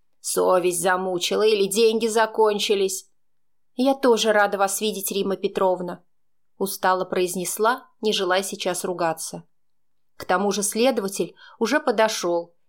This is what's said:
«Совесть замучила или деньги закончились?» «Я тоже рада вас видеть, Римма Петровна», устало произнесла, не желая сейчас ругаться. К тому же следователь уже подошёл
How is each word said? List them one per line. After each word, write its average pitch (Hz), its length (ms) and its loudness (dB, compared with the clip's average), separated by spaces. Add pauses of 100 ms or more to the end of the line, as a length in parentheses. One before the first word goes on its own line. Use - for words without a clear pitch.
(220)
«Совесть 180 600 2
замучила 190 640 0
или 208 220 2
деньги 220 400 2
закончились?» 214 1040 0 (640)
«Я 262 180 2
тоже 226 380 2
рада 202 260 2
вас 196 220 0
видеть, 202 320 -4
Римма 196 240 -2
Петровна», 185 640 -2 (560)
устало 190 460 0
произнесла, 185 840 -2 (100)
не 214 140 0
желая 185 280 0
сейчас 190 440 -6
ругаться. 170 580 -4 (720)
К - 80 -16
тому 202 280 0
же 196 120 -2
следователь 214 720 -2 (240)
уже 262 220 0
подошёл 202 720 0 (140)